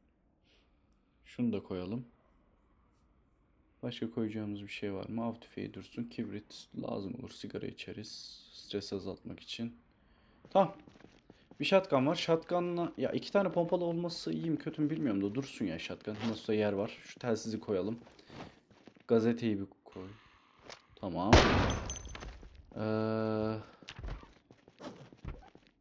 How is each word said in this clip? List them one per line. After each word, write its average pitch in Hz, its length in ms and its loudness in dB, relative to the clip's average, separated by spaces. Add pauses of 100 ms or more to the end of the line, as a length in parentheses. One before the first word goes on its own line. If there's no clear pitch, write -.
(1300)
Şunu 120 280 0
da 98 100 -2
koyalım. 92 420 -4 (1800)
Başka 120 280 -4
koyacağımız 107 500 -2
bir 101 60 -10
şey 101 260 -6
var 95 160 -6
mı? 117 160 -2
Av 117 100 -4
tüfeği 104 380 -10
dursun. 98 300 -8
Kibrit 104 640 -8 (140)
lazım 104 380 -4
olur. - 100 -12
Sigara 104 380 -8
içeriz. - 760 -12 (120)
Stres - 400 -6
azaltmak 92 460 -6
için. - 360 -8 (720)
Tamam. 190 260 6 (840)
Bir 147 40 0
shotgun 165 420 6
var. 165 80 4
Shotgun'la 170 840 2
ya 123 140 2
iki - 200 -2
tane 190 200 4
pompalı 175 340 2
olması 170 480 -2
iyi 160 160 0
mi 156 80 2
kötü 156 240 -4
mü 151 80 4
bilmiyorum 139 340 2
da 101 120 0
dursun 135 300 -2
ya 82 140 -2
shotgun. - 340 -6 (160)
Nasılsa 110 240 0
yer 104 200 6
var. 101 300 -2
Şu - 160 -16
telsizi 113 400 0
koyalım. 104 400 0 (1080)
Gazeteyi 117 520 4
bir 98 80 -6 (180)
koy. 95 220 -12 (880)
Tamam. 90 360 0 (1400)
Ee, 110 800 0 (2250)